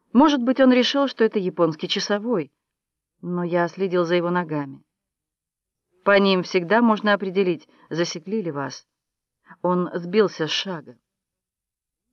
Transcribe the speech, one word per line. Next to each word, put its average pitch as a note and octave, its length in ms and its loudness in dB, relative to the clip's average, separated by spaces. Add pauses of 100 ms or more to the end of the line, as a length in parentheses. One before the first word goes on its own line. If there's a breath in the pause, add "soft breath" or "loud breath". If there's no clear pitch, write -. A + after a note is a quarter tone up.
(120)
Может C#4+ 300 4
быть, B3+ 180 0
он B3+ 120 8
решил, B3+ 360 2
что A#3 160 0
это G#3+ 140 0
японский E3+ 500 -2
часовой. G3+ 640 -4 (720)
Но F3 220 -4
я E3+ 240 0
следил F3+ 360 -2
за F3 120 0
его E3+ 140 -2
ногами. D3+ 520 -6 (1200)
По G3+ 140 6
ним F#3+ 240 2
всегда F#3 400 0
можно G#3 320 2
определить, F#3 540 -2 (200 soft breath)
засекли F3 540 -4
ли E3 80 -8
вас. C#3 360 -10 (760 loud breath)
Он F3+ 320 0
сбился F3 520 0
с D3 40 -6
шага». D3+ 480 -8 (1160)